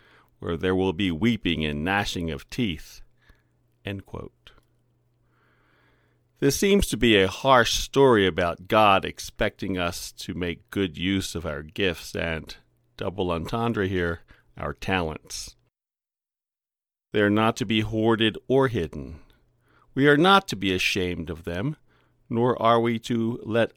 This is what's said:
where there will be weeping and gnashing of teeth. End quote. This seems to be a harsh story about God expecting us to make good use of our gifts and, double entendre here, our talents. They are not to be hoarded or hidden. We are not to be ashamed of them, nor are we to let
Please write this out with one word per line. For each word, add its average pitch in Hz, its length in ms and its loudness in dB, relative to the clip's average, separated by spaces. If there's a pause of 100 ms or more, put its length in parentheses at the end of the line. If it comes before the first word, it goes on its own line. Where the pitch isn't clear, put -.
(400)
where 87 180 -4
there 92 180 0
will 92 160 2
be 92 180 -2
weeping 85 540 0
and 76 220 -4
gnashing 98 440 -2
of 71 200 -10
teeth. - 500 -6 (840)
End 98 200 -10
quote. - 460 -18 (1900)
This 139 180 2
seems 196 300 4
to 127 100 -4
be 113 180 4
a 95 140 4
harsh 127 460 4
story 120 520 4
about 87 400 -2
God 101 380 4
expecting 95 720 -6
us 87 360 -6
to - 200 -10
make 87 360 -8
good 95 280 -4
use 95 360 -2
of 92 120 -8
our 76 180 -8
gifts 87 500 -4
and, 82 440 -6 (400)
double 92 340 -4
entendre 104 560 -2
here, 87 360 -2 (340)
our 73 160 -8
talents. - 800 -6 (1600)
They 104 80 2
are 101 80 4
not 110 280 2
to 117 80 -4
be 107 160 0
hoarded 110 560 0 (120)
or 131 180 4
hidden. 78 540 -8 (720)
We 139 140 6
are 143 80 8
not 190 320 4
to 110 80 -6
be 95 160 0
ashamed 90 560 -2
of 82 160 -12
them, 104 320 -4 (520)
nor 120 320 0
are 117 180 4
we 117 180 0
to 117 460 -4
let 110 340 0